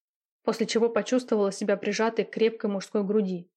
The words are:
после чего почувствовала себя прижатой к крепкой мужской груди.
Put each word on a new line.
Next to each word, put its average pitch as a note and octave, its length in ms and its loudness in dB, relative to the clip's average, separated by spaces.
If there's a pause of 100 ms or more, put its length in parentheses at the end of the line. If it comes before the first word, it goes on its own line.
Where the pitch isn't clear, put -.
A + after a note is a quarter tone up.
(440)
после - 220 0
чего A#3 220 2
почувствовала G#3+ 640 0
себя G3+ 240 0
прижатой A3 480 0
к - 60 -16
крепкой A3+ 400 0
мужской G3+ 340 -4
груди. F#3 520 0